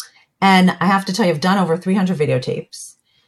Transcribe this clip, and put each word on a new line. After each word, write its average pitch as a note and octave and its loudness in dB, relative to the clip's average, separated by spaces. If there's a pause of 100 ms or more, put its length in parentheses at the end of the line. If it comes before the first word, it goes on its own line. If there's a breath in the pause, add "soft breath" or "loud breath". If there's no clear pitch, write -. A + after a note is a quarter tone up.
(420 loud breath)
and F#3 4
I E3+ 0
have G3 0
to F#3+ -6
tell G3+ 0
you, E3+ 2
I've D3+ -4
done F#3 0
over E3 0
three F#3 -4
hundred F#3 0
videotapes. - -6 (320)